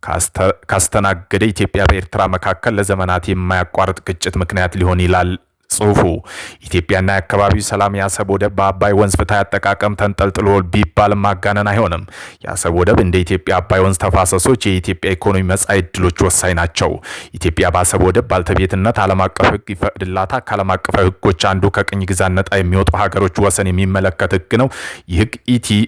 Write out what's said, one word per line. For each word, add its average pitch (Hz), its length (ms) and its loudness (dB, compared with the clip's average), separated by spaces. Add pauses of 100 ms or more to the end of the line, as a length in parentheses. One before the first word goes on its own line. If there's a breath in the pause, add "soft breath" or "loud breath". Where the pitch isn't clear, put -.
ካስተ-፣ - 540 -2 (120)
ካስተናገደ 98 800 0
ኢትዮጵያ 98 360 -2
በኤርትራ 98 440 0
መካከል 95 460 -2
ለዘመናት 92 520 -2
የማያቋርጥ 92 760 -2
ግጭት - 340 -6
ምክንያት 90 380 -2
ሊሆን 90 240 2
ይላል 90 300 2 (400)
ጽሑፉ። 208 300 2 (600 loud breath)
ኢትዮጵያና 92 500 -2
የአካባቢው 98 540 0
ሰላም 101 300 0
የአሰብ 98 340 -4
ወደብ 98 240 0
በአባይ 98 400 0
ወንዝ 101 220 4
ፍትሐዊ - 260 0
አጠቃቀም 101 560 -2
ተንጠልጥሎ 101 500 -2 (200)
ቢባል 104 500 2
ማጋነን 101 520 0
አይሆንም። 98 340 0 (380 loud breath)
የአሰብ - 340 -4
ወደብ 90 260 4
እንደ 90 180 2
ኢትዮጵያ 92 380 -2
አባይ 92 240 0
ወንዝ 95 180 2
ተፋሰሶች 95 680 2
የኢትዮጵያ 92 460 -2
ኢኮኖሚ 95 360 0
መጻኢ 98 320 0
ዕድሎች 90 420 -2
ወሳኝ 90 340 2
ናቸው። 85 360 -2 (440 loud breath)
ኢትዮጵያ 90 360 0
በአሰብ 90 320 2
ወደብ 92 260 4
ባልተቤትነት 95 680 0
ዓለም 95 240 2
አቀፍ - 260 -2
ህግ 104 220 -6
ይፈቅድላታል። 95 720 -4
ከዓለም 98 300 -2
አቀፋዊ 95 340 0
ህጎች 92 400 0
አንዱ 95 240 2
ከቅኝ 101 340 -2
ግዛት 92 300 0
ነጻ 95 200 0
የሚወጡ 95 420 2
ሀገሮች 98 420 0
ወሰን 101 300 2
የሚመለከት 95 680 0
ህግ 92 200 -4
ነው። 131 160 2 (360 loud breath)
ይህ 87 120 -2
ህግ 107 140 0 (160)
ኢቲ 123 220 0 (180)